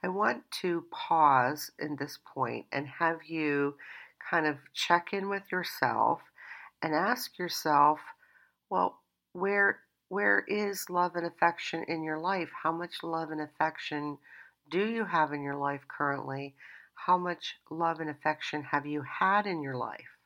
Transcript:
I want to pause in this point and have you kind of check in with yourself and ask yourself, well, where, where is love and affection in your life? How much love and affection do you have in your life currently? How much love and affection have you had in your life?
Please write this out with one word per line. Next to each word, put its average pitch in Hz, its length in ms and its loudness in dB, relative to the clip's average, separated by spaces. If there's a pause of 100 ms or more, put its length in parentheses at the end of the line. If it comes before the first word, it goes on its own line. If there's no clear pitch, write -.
I 185 60 -2
want 214 400 -2 (120)
to 170 300 0
pause 147 880 4
in 147 180 -6
this 139 220 -6 (140)
point 120 380 -2
and 139 160 -4
have 165 380 -2
you 143 500 0 (540)
kind 160 160 2
of 147 120 2 (160)
check - 380 2
in 196 180 -4
with 196 220 -4
yourself 127 720 0 (600)
and 160 120 0
ask 202 440 0
yourself, 151 640 4 (720)
well, 185 300 0 (340)
where, 202 460 2 (300)
where 202 380 2
is 202 420 -2
love 180 260 0
and 170 100 -2
affection 170 600 0
in 160 160 -2
your 156 160 -4
life? 175 300 -2 (140)
How 160 80 2
much 170 320 -6
love 165 280 -4
and 156 100 -4
affection 147 760 -4 (520)
do 190 160 0
you 226 200 -2
have 160 280 2
in 143 100 -6
your 139 140 -4
life 143 300 -2
currently? 139 680 -4 (380)
How - 240 4
much 175 380 -4 (140)
love 165 300 0
and 160 100 -4
affection 151 540 -2
have 143 220 -2
you 147 180 -4 (160)
had 196 260 4
in 175 160 -2
your 135 140 -6
life? - 500 -8